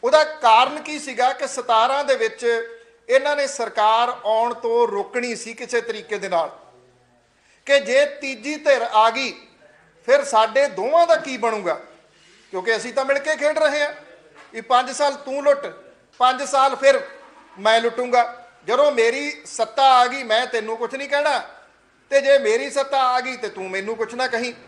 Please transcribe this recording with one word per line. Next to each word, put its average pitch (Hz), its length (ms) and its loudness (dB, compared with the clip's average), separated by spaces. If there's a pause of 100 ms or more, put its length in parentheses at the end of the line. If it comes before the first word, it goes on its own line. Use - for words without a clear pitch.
ਉਹਦਾ 294 200 4
ਕਾਰਨ 269 580 2
ਕੀ 302 180 -10
ਸੀਗਾ 254 340 -2
ਕਿ 269 140 -6
ਸਤਾਰਾਂ 247 560 0
ਦੇ 269 120 0
ਵਿੱਚ 226 540 -4 (400)
ਇਹਨਾਂ 277 260 2
ਨੇ 277 120 -2
ਸਰਕਾਰ 226 600 0
ਆਉਣ 233 440 -2
ਤੋਂ 233 340 0
ਰੋਕਣੀ 233 480 -4
ਸੀ 226 180 -12
ਕਿਸੇ 233 280 -4
ਤਰੀਕੇ 214 360 -8
ਦੇ 190 120 -8
ਨਾਲ, 165 300 -2 (1040)
ਕਿ 277 140 4
ਜੇ 262 260 2
ਤੀਜੀ 269 500 -8
ਧਿਰ 294 260 2
ਆ 220 280 4
ਗਈ 247 220 -4 (760)
ਫਿਰ 269 180 4
ਸਾਡੇ 226 440 2
ਦੋਵਾਂ 277 400 2
ਦਾ 330 80 4
ਕੀ 285 220 -6
ਬਣੂਗਾ, 208 440 -2 (720)
ਕਿਉਂਕਿ 190 240 -2
ਅਸੀਂ 226 180 -6
ਤਾਂ 262 120 0
ਮਿਲ 277 140 0
ਕੇ 302 160 -2
ਖੇਡ 302 240 0
ਰਹੇ 294 220 0
ਹਾਂ। 294 120 -4 (600)
ਇਹ 226 80 -10
ਪੰਜ 254 300 0
ਸਾਲ 285 220 0
ਤੂੰ 269 300 -8
ਲੁੱਟ, 277 220 2 (520)
ਪੰਜ 254 260 2
ਸਾਲ 269 320 2
ਫਿਰ 269 320 2 (520)
ਮੈਂ 220 220 4
ਲੁੱਟੂੰਗਾ। 240 680 -2 (180)
ਜਦੋਂ 269 240 4
ਮੇਰੀ 254 540 -2
ਸੱਤਾ 226 380 -2
ਆ 254 240 6
ਗਈ 262 160 -6
ਮੈਂ 233 240 0
ਤੈਨੂੰ 220 300 -6
ਕੁਛ 233 180 -8
ਨਹੀਂ 277 140 -10
ਕਹਿਣਾ, 285 300 0 (680)
ਤੇ 277 120 2
ਜੇ 269 180 4
ਮੇਰੀ 240 300 0
ਸੱਤਾ 277 320 -2
ਆ 254 200 2
ਗਈ 254 160 -8
ਤੇ 214 120 -8
ਤੂੰ 190 200 -10
ਮੈਨੂੰ 196 260 -6
ਕੁਛ 226 180 -6
ਨਾ 254 140 -4
ਕਹੀਂ। 240 260 -4 (140)